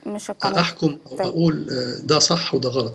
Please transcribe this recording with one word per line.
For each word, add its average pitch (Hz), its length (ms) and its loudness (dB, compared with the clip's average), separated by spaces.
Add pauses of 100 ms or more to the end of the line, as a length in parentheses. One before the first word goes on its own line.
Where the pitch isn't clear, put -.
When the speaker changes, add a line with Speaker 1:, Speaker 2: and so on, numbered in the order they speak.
Speaker 1:
مش 208 240 -8
القانون. 196 300 0
Speaker 2:
أحكم 160 380 0 (100)
أو - 100 -12
Speaker 1:
تمام. 190 120 0
Speaker 2:
أقول، 165 420 2
آه، 127 340 -4
ده 147 140 4
صح - 360 2
وده 127 140 2
غلط، 120 240 -2